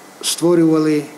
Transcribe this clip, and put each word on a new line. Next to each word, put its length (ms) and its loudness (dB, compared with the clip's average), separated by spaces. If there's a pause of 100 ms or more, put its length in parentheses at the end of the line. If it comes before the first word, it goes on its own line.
(220)
створювали 840 0 (140)